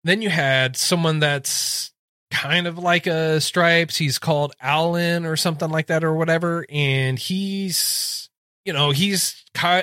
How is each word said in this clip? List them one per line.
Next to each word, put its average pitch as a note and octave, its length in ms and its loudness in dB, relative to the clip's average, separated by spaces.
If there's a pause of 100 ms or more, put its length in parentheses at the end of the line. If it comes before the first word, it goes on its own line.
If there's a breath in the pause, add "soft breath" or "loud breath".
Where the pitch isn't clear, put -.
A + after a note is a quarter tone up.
Then G3 180 2
you G3+ 80 0
had C3+ 460 0
someone E3 420 0
that's - 720 -2 (380)
kind E3+ 360 -2
of E3+ 120 -6
like F3 280 2
a D#3+ 340 2
Stripes. E3+ 560 2
He's C#3+ 220 -2
called D3 420 0
Alan E3+ 680 0
or D#3+ 100 -2
something D#3+ 340 -2
like D#3 180 -2
that D#3+ 160 2
or D#3+ 100 2
whatever. E3 540 0
And C3+ 500 0
he's, G3 1120 -4 (340)
you F#3+ 80 -4
know, D3 180 2
he's F#3 540 0 (120)
ki-, F3+ 260 2